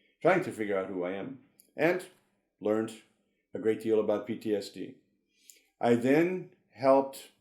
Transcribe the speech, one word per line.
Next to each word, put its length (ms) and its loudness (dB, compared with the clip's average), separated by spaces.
trying 220 2
to 80 -8
figure 260 -2
out 100 -2
who 180 -4
I 80 -4
am, 260 -10
and 300 0
learned 300 0
a 40 -8
great 220 0
deal 180 2
about 280 0
P 80 -6
T 200 -4
S 140 -4
D. 240 -14
I 140 4
then 540 2
helped 600 2